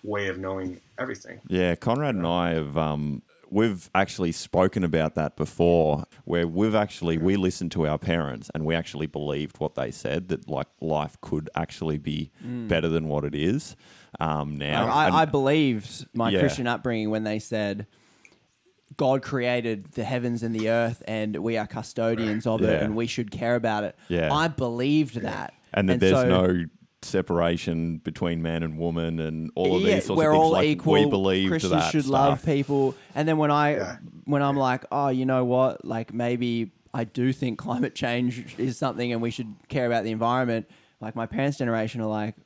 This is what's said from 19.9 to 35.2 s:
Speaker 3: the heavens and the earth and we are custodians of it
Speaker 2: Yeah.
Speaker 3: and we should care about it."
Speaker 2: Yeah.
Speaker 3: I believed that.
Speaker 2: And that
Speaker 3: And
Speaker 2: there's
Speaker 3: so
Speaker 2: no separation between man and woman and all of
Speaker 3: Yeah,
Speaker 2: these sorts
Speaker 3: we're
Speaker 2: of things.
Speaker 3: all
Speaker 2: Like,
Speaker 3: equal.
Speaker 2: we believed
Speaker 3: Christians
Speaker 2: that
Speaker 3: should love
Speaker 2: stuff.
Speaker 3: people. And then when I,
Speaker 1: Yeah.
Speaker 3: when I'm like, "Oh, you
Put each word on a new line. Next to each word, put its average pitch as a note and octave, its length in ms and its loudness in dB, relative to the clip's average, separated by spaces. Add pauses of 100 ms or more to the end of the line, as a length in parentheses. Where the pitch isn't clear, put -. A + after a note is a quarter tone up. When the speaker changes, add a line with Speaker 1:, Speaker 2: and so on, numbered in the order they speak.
Speaker 3:
the A#2 120 -4
heavens A#2+ 400 -2
and A2+ 100 -2
the A2 160 0
earth A#2 380 0
and G#2+ 300 -2
we A2+ 180 -2
are G#2+ 100 -2
custodians A2+ 800 -2
of A2+ 160 2
it - 80 4
Speaker 2:
Yeah. D2+ 140 2
Speaker 3:
and G#2+ 120 -2
we A#2 120 0
should A2+ 240 -4
care A#2+ 240 0
about A2 280 0
it." - 120 -6 (120)
Speaker 2:
Yeah. E2 240 2
Speaker 3:
I D#3 160 2
believed C3 760 0
that. G#2 320 -8 (200)
Speaker 2:
And G2 140 4
that F2+ 60 6
Speaker 3:
And - 80 2
Speaker 2:
there's F#2+ 200 8
Speaker 3:
so - 60 4
Speaker 2:
no F#2 360 4 (380)
separation E2+ 960 0
between E2 440 -4
man E2 200 -2
and D#2 160 -4
woman E2 420 -2
and D#2+ 340 -6
all F#2 220 2
of F#2 60 2
Speaker 3:
Yeah, G#3 140 4
Speaker 2:
these - 100 -2
sorts - 120 2
Speaker 3:
we're D#3 120 4
Speaker 2:
of D3+ 40 6
things. D#3 100 6
Speaker 3:
all D#3+ 80 4
Speaker 2:
Like, D3 140 4
Speaker 3:
equal. D#3 280 2
Speaker 2:
we D3 120 6
believed F#2+ 440 4
Speaker 3:
Christians G2+ 220 0
Speaker 2:
that E2 200 2
Speaker 3:
should D3 140 2
love C3+ 340 2
Speaker 2:
stuff. - 140 -6
Speaker 3:
people. C#3 400 0 (200)
And D3+ 140 0
then D#3 100 2
when D3+ 120 2
I, D3 260 2
Speaker 1:
Yeah. - 200 -6 (280)
Speaker 3:
when C#3+ 180 2
I'm C#3 140 2
like, C3 340 0
"Oh, C#3 180 2
you C3 180 0